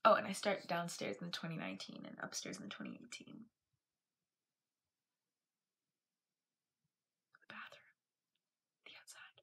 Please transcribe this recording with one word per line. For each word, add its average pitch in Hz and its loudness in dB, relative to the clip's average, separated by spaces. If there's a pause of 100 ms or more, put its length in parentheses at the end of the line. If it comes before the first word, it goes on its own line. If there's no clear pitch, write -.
Oh, 220 12
and 214 6
I 202 -2
start 196 2
downstairs 175 0
in 175 -4
the 175 -4
twenty 165 -4
nineteen - -6
and - -10
upstairs - -6
in - -10
the - -8
twenty - -8
eighteen. - -12 (4000)
The - -20
bathroom. - -12 (880)
The - -16 (100)
outside. - -18